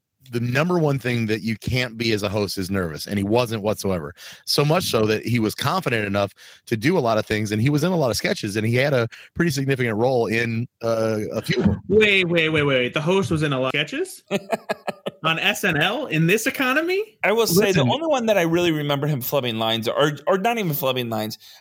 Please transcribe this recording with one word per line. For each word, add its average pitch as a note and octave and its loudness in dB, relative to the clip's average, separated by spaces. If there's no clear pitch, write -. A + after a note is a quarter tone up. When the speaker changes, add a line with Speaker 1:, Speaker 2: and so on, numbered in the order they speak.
Speaker 1:
the A#2+ -4
number D3 2
one C#3+ 2
thing A#2+ 0
that A2 0
you A2 -2
can't B2 -4
be A2+ 0
as G2+ 0
a G#2 0
host G2+ -2
is F#2 -4
nervous, F2 -4
and G2+ -2
he G2 0
wasn't A2+ 0
whatsoever. F#2+ -2
So - 2
much E3 2
so A2 2
that G#2+ 0
he A#2 0
was G#2+ 0
confident C3 -2
enough G2+ 0
to A#2+ -2
do C#3+ 0
a D#3+ 2
lot A2+ 2
of G#2+ -2
things, G#2+ -2
and G#2+ 0
he C3+ 2
was D3 0
in F3+ 2
a F#3 0
lot C3+ 2
of G#2 -2
sketches, G#2+ -4
and G#2+ 0
he A#2 0
had C#3+ 2
a A#2 2
pretty E3+ 0
significant C3 0
role A#2+ 2
in, A#2 -2
uh, A2 0
a G#2+ -4
few - -4
of - 4
them. - 0
Speaker 2:
Wait, G3 4
wait, E3 2
wait, D#3 2
wait. B2+ 2
The D#3 -2
host F#3 0
was D#3 0
in D3 0
a C3 -2
lot C3 0
of C#3+ -2
sketches? C4+ -6
Speaker 3:
<laughs> G3 0
Speaker 2:
On D#3+ 0
S G3 0
N E3+ 0
L G#3+ 0
in D#3+ 2
this G#3+ 2
economy? D#4+ -2
Speaker 3:
I F#3+ 2
will A3+ 2
say F#3+ 4
the D#3+ 4
Speaker 2:
Listen. B2+ 2
Speaker 3:
only D4+ -2
one C4+ 0
that G#3 4
I F3 4
really E3+ 2
remember D3 -2
him D3 0
flubbing B2 -2
lines, A2+ 0
or, D3 2
or F#3+ 2
not A#3 0
even F3+ -2
flubbing B2+ -2
lines. A2 -4